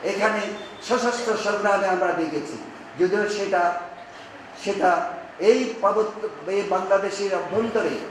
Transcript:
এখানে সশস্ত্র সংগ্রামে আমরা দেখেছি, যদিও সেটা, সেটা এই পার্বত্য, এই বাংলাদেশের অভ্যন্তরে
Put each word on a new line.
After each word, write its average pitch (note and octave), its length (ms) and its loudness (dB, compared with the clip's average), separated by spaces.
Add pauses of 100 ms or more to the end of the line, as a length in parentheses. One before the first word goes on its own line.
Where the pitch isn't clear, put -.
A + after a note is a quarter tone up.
এখানে G3+ 380 0 (400)
সশস্ত্র A3+ 640 0
সংগ্রামে G3+ 440 2
আমরা F3+ 260 2
দেখেছি, D#3 440 -4 (420)
যদিও G3 300 4
সেটা, F#3+ 520 0 (840)
সেটা F#3 500 2 (260)
এই A3 420 6
পার্বত্য, G#3 720 0
এই G3+ 180 2
বাংলাদেশের F#3+ 680 2
অভ্যন্তরে G#3 540 0 (220)